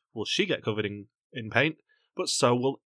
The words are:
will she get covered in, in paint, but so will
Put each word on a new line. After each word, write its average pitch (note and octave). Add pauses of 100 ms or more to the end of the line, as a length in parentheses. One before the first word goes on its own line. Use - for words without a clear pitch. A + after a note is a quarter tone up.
(140)
will G#2+
she -
get F3
covered G#2+
in, G2+ (260)
in A2
paint, C3 (380)
but F3+
so A#2+
will B2+